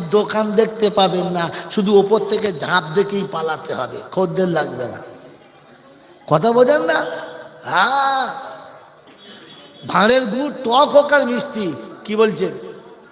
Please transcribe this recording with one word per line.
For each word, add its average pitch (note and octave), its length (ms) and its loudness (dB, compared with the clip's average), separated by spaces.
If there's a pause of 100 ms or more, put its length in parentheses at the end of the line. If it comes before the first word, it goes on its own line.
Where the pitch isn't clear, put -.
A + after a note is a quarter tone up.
(100)
দোকান G#3 420 2
দেখতে G#3+ 380 2
পাবেন F3+ 380 2
না, F3 160 -2 (260)
শুধু G#3 280 0
ওপর G3+ 300 4
থেকে G#3 200 0 (100)
ঝাঁপ F3 260 0 (100)
দেখেই G3 380 0
পালাতে D#3+ 420 -6
হবে, A#2+ 240 -6 (120)
খদ্দের F#3 380 0
লাগবে C#3 400 -2
না। - 120 -12 (1300)
কথা D#3 240 2
বোঝেন B3+ 300 4
না? D#4+ 160 0 (680)
হ্যাঁ, C4+ 640 2 (1600)
ভাঁড়ের A#3 400 4
গুড় B3 260 -4 (120)
টক B3+ 280 4
হোক C#4+ 200 6
আর C#4+ 140 4
মিষ্টি, A3 400 -4 (380)
কি G#3 120 -6
বলছেন? F#3 360 0 (600)